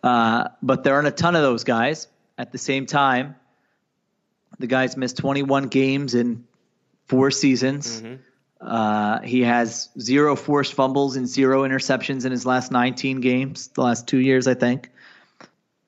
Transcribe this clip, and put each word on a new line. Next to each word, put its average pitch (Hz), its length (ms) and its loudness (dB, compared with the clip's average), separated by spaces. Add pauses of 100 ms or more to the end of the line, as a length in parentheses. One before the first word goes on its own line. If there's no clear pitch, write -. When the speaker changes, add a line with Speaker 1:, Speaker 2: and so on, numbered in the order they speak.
Speaker 1:
Uh, 117 460 2 (120)
but 127 220 0
there 139 120 4
aren't 147 120 2
a 143 40 2
ton 170 240 0
of 160 60 4
those 123 220 2
guys. 127 440 0 (300)
At 123 140 -12
the 127 60 -10
same 135 280 -4
time, 139 500 0 (1200)
the 131 80 -4
guy's 131 300 0
missed 127 200 -4
twenty-one 139 500 0
games 135 480 0
in 120 300 -2 (600)
four 131 260 4
seasons. 131 720 0
Speaker 2:
Mm-hmm. 113 140 -14 (440)
Speaker 1:
Uh, 107 600 -2
he 123 200 0
has 120 480 0 (100)
zero 139 360 2
forced 143 380 0
fumbles 135 420 0
and 127 120 -4
zero 135 360 2
interceptions 131 600 -2
in 131 60 -4
his 123 140 -4
last 127 260 -2
nineteen 127 500 -2
games, 127 480 -2
the - 120 -4
last 120 260 -2
two 139 100 2
years, 131 300 2
I 127 80 2
think. 127 340 -2 (1000)